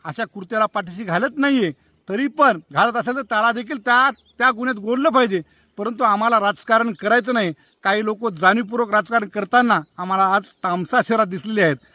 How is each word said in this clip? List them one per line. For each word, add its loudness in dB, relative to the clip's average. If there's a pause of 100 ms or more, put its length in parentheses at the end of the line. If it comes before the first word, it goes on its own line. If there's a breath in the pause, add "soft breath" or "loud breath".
अशा -8
कृत्याला -4
पाठीशी -6
घालत -2
नाहीये. 0 (380)
तरी -2
पण 2 (120)
घालत 2
असेल -4
तर -6
त्याला 0
देखील -6
त्या, 2 (280)
त्या 2
गुन्ह्यात -4
गोडलं 0
पाहिजे. 2 (360 soft breath)
परंतु -4
आम्हाला 2
राजकारण 0
करायचं 0
नाही. 0 (300 soft breath)
काही 0
लोक -4
जाणीवपूर्वक 0
राजकारण 0
करताना 2 (180)
आम्हाला -2
आज 2 (200)
तामसा -2
शहरात 0
दिसलेले -4
आहेत. 2 (200 soft breath)